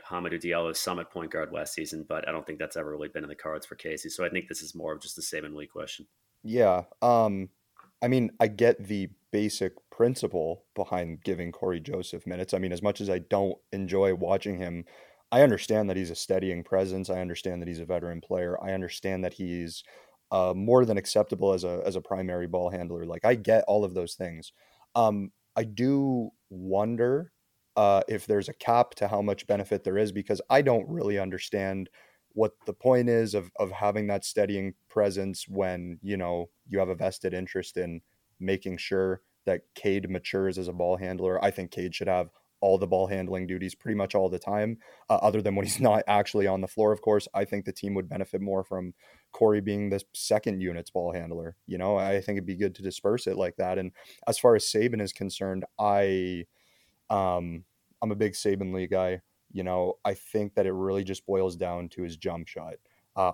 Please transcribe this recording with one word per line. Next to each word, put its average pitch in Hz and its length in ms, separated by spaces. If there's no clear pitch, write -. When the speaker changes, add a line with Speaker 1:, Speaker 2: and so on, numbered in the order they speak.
Speaker 1:
Hamidou 87 320
Diallo 85 320
some 87 260
at 85 120
point 82 180
guard 78 220
last 78 220
season, 80 340
but 78 180
I - 60
don't 80 160
think 78 120
that's 80 180
ever 76 120
really 76 200
been 78 140
in 73 60
the 76 60
cards 78 300
for - 100
Casey. 80 320
So 90 160
I 85 60
think 90 180
this - 140
is 80 120
more 80 200
of - 80
just - 160
a 82 40
Saben 76 340
Lee 73 120
question. - 400
Speaker 2:
Yeah. 107 420
Um, 110 480
I 120 60
mean, 123 320
I 113 80
get 107 400
the 98 220
basic 104 420
principle 92 720
behind 87 520
giving 87 260
Corey 90 300
Joseph 87 440
minutes. 90 280
I 92 60
mean, 90 120
as 85 100
much 104 200
as 101 80
I 90 100
don't 98 380
enjoy 95 420
watching 95 420
him, 87 280
I 123 100
understand 107 480
that 92 80
he's 90 140
a 82 40
steadying 92 480
presence. 95 460
I 92 100
understand 90 420
that 85 60
he's 85 120
a 82 60
veteran 85 360
player. 90 420
I 95 80
understand 95 540
that 87 80
he's, 87 500
uh, 92 240
more 120 300
than 107 120
acceptable 98 560
as 90 100
a, 87 220
as 95 100
a 90 60
primary 90 460
ball 90 220
handler. 87 360
Like, 85 200
I 123 100
get 110 320
all 104 160
of 92 100
those 87 220
things. 85 380
Um, 104 360
I 110 80
do 127 680
wonder, 113 840
uh, 101 320
if 107 180
there's 104 240
a 98 40
cap - 420
to 104 120
how 101 140
much 101 260
benefit 101 360
there 95 140
is, 107 140
because 98 380
I 135 120
don't 120 280
really 107 300
understand 95 720
what 107 200
the 98 80
point 123 360
is 113 240
of, 92 240
of 95 140
having 104 360
that 101 180
steadying 98 480
presence 98 580
when, 90 540
you 98 160
know, 87 320
you 95 120
have 92 100
a 92 60
vested 92 380
interest 92 440
in 85 240
making 92 380
sure 95 440
that 90 160
Cade 98 340
matures 92 480
as 92 100
a 90 60
ball 90 240
handler. 92 460
I 101 80
think 92 200
Cade 90 240
should 98 120
have 90 220
all 98 160
the 95 100
ball 92 200
handling 92 380
duties 92 300
pretty 110 200
much 98 200
all 95 140
the 90 100
time, 107 380
uh, 107 120
other 107 200
than 98 140
when 98 100
he's - 140
<laughs> - 20
not 110 260
actually 104 400
on 95 140
the 95 60
floor, 107 240
of 104 100
course. 104 320
I 101 120
think 101 200
the 104 60
team 101 220
would 95 160
benefit 95 320
more 98 220
from 92 300
Corey 107 280
being 101 280
the 98 120
second 104 480
unit's 87 280
ball 87 240
handler. 85 440
You 92 100
know, 98 200
I 95 240
think 101 160
it'd 92 80
be 92 100
good 95 200
to - 60
disperse 101 460
it 95 100
like 90 200
that. 92 200
And 92 140
as 113 140
far 117 160
as 104 100
Saben 113 360
is 98 120
concerned, 95 520
I, 95 680
um, 90 560
I'm 110 100
a 104 40
big 104 180
Saben 98 400
Lee 92 140
guy. 92 340
You 92 120
know, 90 400
I 101 120
think 104 400
that 98 100
it 95 80
really 95 300
just 92 220
boils 95 300
down 87 340
to - 120
his 85 160
jump 82 300
shot. 80 280
Uh, 92 180